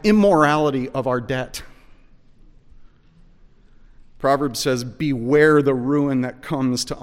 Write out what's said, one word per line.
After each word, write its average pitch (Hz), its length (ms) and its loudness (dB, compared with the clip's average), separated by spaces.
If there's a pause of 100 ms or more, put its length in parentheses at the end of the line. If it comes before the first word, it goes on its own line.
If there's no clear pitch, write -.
immorality 151 840 2
of 135 160 -6
our 127 160 -2
debt. 127 420 -8 (2500)
Proverbs 139 400 -2
says, 127 240 -2
"Beware 143 800 2
the 135 140 0
ruin 139 460 -2
that 127 200 -8
comes 131 440 -4
to 135 180 -10